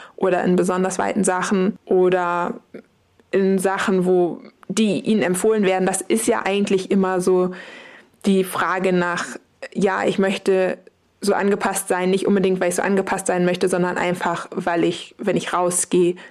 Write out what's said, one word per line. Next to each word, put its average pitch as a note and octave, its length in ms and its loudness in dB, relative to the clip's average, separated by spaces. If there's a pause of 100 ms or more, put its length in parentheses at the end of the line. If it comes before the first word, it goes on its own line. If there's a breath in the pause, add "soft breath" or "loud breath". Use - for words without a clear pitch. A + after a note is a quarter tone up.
(180 loud breath)
oder F3+ 260 0
in F3+ 120 2
besonders F#3 440 0
weiten G3 240 -2
Sachen F#3 640 0
oder F3+ 720 2 (720)
in F#3+ 280 2
Sachen, F#3+ 460 0
wo F3+ 360 2 (260)
die G3+ 320 0
ihnen G#3+ 240 0
empfohlen G#3 400 2
werden, F#3 220 2
das F#3 160 -2
ist - 260 -2
ja A3+ 180 0
eigentlich G3 460 0
immer F#3 300 2
so F3+ 300 2 (720 loud breath)
die F#3+ 180 4
Frage F#3 500 -2
nach, F3 320 0 (480)
ja, G3 300 0
ich G3+ 160 0
möchte F#3+ 580 0 (480)
so G3+ 80 2
angepasst G3 540 -2
sein, F#3 220 0
nicht F#3+ 180 0
unbedingt, F#3+ 320 2
weil F3+ 80 0
ich F3+ 80 -2
so - 60 -2
angepasst F#3+ 460 -2
sein F3+ 180 2
möchte, F3+ 240 0
sondern F3+ 280 0
einfach, F3 540 -4
weil F3 320 -2
ich, - 340 -4
wenn F#3 200 -2
ich - 160 -4
rausgehe, F3+ 640 0 (160 loud breath)